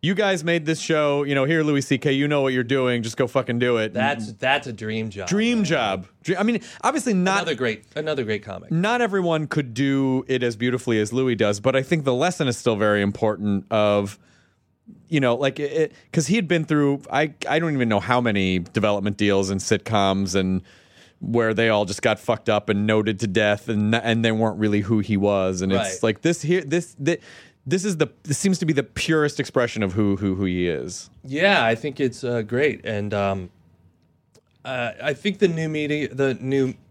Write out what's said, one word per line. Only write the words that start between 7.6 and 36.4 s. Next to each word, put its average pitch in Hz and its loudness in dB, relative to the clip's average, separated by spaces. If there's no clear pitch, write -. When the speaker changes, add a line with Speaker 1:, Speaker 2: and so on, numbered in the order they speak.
Speaker 2:
another 151 -4
great 104 -4
comic. 92 -12
Speaker 1:
not 208 0
everyone 175 0
could 131 -2
do 135 0
it 127 0
as 120 0
beautifully 120 0
as 107 0
Louis 127 2
does, 104 2
but 127 0
I 131 2
think 156 -2
the 135 2
lesson 151 0
is 120 -2
still 113 0
very 104 2
important 101 0
of, 104 2
you 156 0
know, 123 2
like, 139 -2
it, 147 -2
'cause 151 0
he 185 2
had 202 0
been 160 0
through, 143 2
I, 151 0
I 156 2
don't 165 -2
even 123 2
know 104 4
how 123 2
many 95 2
development 101 0
deals 98 2
and 98 -2
sitcoms 98 0
and 92 2
where 113 0
they 113 2
all 104 2
just 95 -6
got 107 2
fucked 113 -2
up 104 2
and 104 0
noted 107 2
to 110 -2
death 104 0
and, 107 0
and 113 0
they 113 4
weren't 110 0
really 104 2
who 107 0
he 101 0
was. 95 0
And 95 0
it's 95 2
Speaker 2:
Right. 95 -4
Speaker 1:
like, 110 0
this 165 0
here, 175 0
this, 165 -4
thi-, 151 -2
this 175 -2
is 190 -2
the, 151 2
this 147 -4
seems 190 0
to 175 -2
be 156 2
the 135 2
purest 151 0
expression 120 0
of 92 -2
who, 101 2
who, 98 -2
who 95 -2
he 90 0
is. 78 -6
Speaker 2:
Yeah, 156 2
I 117 2
think 147 -8
it's, 127 -2
uh, 120 -2
great. 120 -2
And, 104 -4
um, 98 -2
uh, 120 -4
I 147 -2
think 202 -4
the 196 2
new 160 -2
media, 151 -4
the 131 0